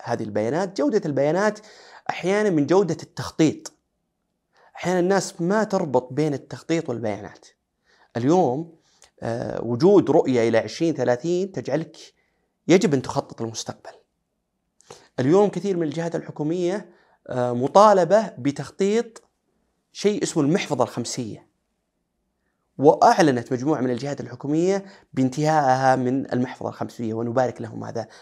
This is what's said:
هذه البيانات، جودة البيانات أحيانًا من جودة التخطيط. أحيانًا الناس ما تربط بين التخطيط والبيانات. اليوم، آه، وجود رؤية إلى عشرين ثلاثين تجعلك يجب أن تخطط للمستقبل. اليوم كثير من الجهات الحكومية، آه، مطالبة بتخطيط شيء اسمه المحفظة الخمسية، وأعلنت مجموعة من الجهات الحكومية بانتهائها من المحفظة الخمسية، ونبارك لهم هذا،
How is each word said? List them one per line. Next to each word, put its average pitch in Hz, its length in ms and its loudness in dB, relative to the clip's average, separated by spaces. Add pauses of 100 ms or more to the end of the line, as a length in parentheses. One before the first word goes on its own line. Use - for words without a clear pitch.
هذه 117 200 -6
البيانات، 117 540 -4
جودة 220 300 0
البيانات 160 520 0 (520)
أحيانًا 202 400 -2
من 151 160 2
جودة 165 360 2
التخطيط. - 720 -2 (1040)
أحيانًا 180 240 0
الناس 185 400 0
ما 196 240 0
تربط 165 480 0
بين 147 220 0
التخطيط 151 540 -6
والبيانات. 107 580 -8 (720)
اليوم، 151 580 0 (480)
آه، 117 420 -6
وجود 127 460 4
رؤية 127 380 2
إلى 113 100 4
عشرين 151 360 -2
ثلاثين 165 580 -2
تجعلك 135 440 -6 (720)
يجب 180 260 4
أن 127 80 0
تخطط - 400 -8
للمستقبل. - 540 -12 (1200)
اليوم 180 280 4
كثير 185 280 -4
من 170 60 -2
الجهات 165 340 -6
الحكومية، 170 760 -4 (380)
آه، 123 240 -2
مطالبة 190 840 4
بتخطيط 190 840 -4 (680)
شيء 202 300 -2
اسمه 160 200 -2
المحفظة 143 420 0
الخمسية، 113 640 -8 (1300)
وأعلنت 143 720 4
مجموعة 131 280 -2
من 123 100 -2
الجهات 135 300 -6
الحكومية 156 640 -2 (280)
بانتهائها 131 840 2
من 127 360 -2
المحفظة 123 360 -4
الخمسية، 113 460 -8
ونبارك 117 460 -2
لهم 110 240 -12
هذا، 110 240 -8 (140)